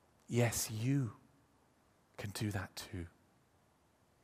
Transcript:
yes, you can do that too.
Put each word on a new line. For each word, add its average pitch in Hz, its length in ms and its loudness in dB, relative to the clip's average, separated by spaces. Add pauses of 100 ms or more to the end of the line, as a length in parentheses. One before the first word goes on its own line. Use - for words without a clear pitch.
(280)
yes, 117 440 4
you 120 420 2 (1040)
can 104 140 -6
do 104 200 -2
that 95 240 -4
too. 85 320 -8 (1160)